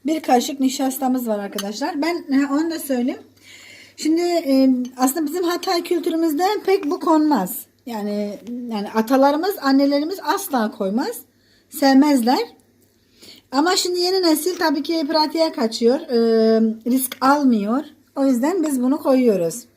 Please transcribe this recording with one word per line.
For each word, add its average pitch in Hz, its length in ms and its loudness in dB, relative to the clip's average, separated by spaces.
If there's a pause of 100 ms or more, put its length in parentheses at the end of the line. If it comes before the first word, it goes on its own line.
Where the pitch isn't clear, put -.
Bir 311 140 -2
kaşık 269 400 0
nişastamız 262 680 -2
var 208 120 -2
arkadaşlar. 214 640 -6
Ben, 330 300 -4
e, 277 140 2
onu 311 260 -2
da 320 80 -8
söyleyeyim. 262 420 -4 (760)
Şimdi, 320 240 0
e, 269 480 2 (280)
aslında 269 280 0
bizim 349 180 -4
Hatay 349 400 -2
kültürümüzde 330 600 -2 (220)
pek 381 200 0
bu 320 140 -4
konmaz. 302 560 2 (300)
Yani, 208 540 -6 (320)
yani 208 200 -6
atalarımız, 277 720 2
annelerimiz 285 600 2
asla 294 480 -2
koymaz. 240 540 -4 (440)
Sevmezler. 269 680 4 (1120)
Ama 330 240 2
şimdi 359 240 -2
yeni 370 220 0
nesil 339 360 0
tabii 311 260 0
ki 320 240 -2
pratiğe 311 440 0
kaçıyor. 233 480 0
E, 262 180 -4 (760)
risk 262 300 -2
almıyor. 262 640 2 (320)
O 277 100 0
yüzden 277 380 0
biz 277 180 -2
bunu 262 160 2
koyuyoruz. 240 680 0 (120)